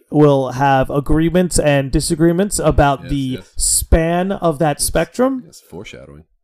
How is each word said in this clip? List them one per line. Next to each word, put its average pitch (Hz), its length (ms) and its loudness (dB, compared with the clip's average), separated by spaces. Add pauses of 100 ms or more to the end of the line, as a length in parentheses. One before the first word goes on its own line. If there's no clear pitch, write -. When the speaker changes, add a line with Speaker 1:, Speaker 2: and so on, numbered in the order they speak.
(120)
Speaker 1:
will 139 400 4
have 135 380 2
agreements 160 680 0
and 139 360 0
disagreements 170 680 0
about 147 440 2
Speaker 2:
Yes, - 60 -16
Speaker 1:
the 147 80 -2
Speaker 2:
yes. 131 380 -8
Speaker 1:
span 175 800 0
of 160 260 -2
that 151 200 0
Speaker 2:
Yes, - 60 -4
Speaker 1:
spectrum. 247 600 -2
Speaker 2:
yes, - 160 -20
foreshadowing. - 640 -20 (180)